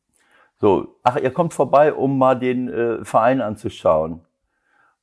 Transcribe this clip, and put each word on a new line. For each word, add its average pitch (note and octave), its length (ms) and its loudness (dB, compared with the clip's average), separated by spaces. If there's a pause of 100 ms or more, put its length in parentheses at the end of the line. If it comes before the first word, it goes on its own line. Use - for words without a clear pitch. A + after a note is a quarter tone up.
(600)
so, - 420 2
ach, B2 140 0
ihr C3 160 -2
kommt E3+ 220 -2
vorbei, C#3 380 2
um C3+ 260 -2
mal C3 200 2
den, B2 300 -4
äh, A#2 360 -4
Verein B2+ 360 2
anzuschauen." E2+ 800 -2 (840)